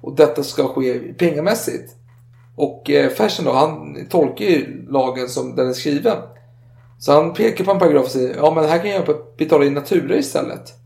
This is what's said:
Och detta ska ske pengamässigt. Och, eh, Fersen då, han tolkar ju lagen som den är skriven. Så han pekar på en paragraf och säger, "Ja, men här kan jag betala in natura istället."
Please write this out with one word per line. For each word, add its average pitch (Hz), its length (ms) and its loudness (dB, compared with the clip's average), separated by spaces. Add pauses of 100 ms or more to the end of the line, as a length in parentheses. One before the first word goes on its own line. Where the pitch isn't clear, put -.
Och 135 140 -12
detta 147 280 4
ska 139 240 -2
ske 127 320 -2
pengamässigt. 160 960 -4 (600)
Och, - 340 -4
eh, 143 200 4
Fersen 208 360 -2
då, 131 60 0
han 151 460 -2 (120)
tolkar 151 360 0
ju 160 440 0
lagen 127 400 -2
som 127 260 -6
den 127 140 0
är 127 40 -4
skriven. 147 440 -2 (840)
Så - 120 0
han 160 220 4
pekar 214 320 0
på 196 60 0
en 190 80 2
paragraf 147 260 4
och - 60 -8
säger, 131 260 -2
"Ja, 151 180 4
men 160 140 2
här 165 80 2
kan 196 120 -2
jag 196 140 -2 (340)
betala 151 280 4
in 143 80 2
natura 147 420 0
istället." - 580 -4 (120)